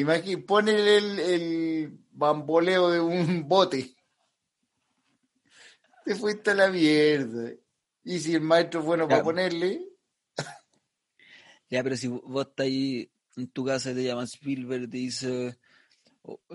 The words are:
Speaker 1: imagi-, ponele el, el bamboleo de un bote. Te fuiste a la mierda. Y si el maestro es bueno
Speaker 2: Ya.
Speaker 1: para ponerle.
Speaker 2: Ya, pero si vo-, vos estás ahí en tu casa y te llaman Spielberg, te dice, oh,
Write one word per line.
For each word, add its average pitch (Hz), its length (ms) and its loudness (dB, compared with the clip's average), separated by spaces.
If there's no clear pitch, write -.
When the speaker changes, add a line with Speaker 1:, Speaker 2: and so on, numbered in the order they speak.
Speaker 1:
imagi-, 170 380 -2
ponele 208 520 4
el, 202 220 -2
el 165 800 -2
bamboleo 160 760 2
de 170 120 2
un 170 460 0
bote. 180 480 2
Te 202 100 -2
fuiste 208 360 -2
a 202 40 2
la 196 140 4
mierda. 151 800 2
Y 175 140 -6
si 156 160 -4
el 156 60 0
maestro 165 380 2
es 156 60 -4
bueno 165 200 0
Speaker 2:
Ya. 147 40 0
Speaker 1:
para 135 140 4
ponerle. 180 580 -2
Speaker 2:
Ya, 127 140 -2
pero 131 140 -4
si 120 100 -6
vo-, 120 160 -8
vos 135 240 -6
estás - 180 -6
ahí 135 460 -4
en 123 140 -10
tu 127 160 -6
casa 131 260 -4
y 123 40 -6
te 127 100 -4
llaman 123 180 -4
Spielberg, 127 640 -8
te 127 80 -10
dice, 123 640 -6
oh, - 180 -18